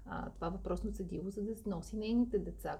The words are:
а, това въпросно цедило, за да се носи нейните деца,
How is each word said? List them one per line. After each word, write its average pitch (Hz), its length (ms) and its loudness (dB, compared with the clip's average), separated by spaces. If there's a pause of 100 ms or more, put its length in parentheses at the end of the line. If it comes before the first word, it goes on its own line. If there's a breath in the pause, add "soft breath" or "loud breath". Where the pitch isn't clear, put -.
а, - 240 -4
това - 200 -4
въпросно 185 420 0
цедило, 180 380 -2
за 202 120 -4
да 214 140 0
се 214 140 -4
носи 175 260 -2
нейните 226 440 4
деца, 170 400 -2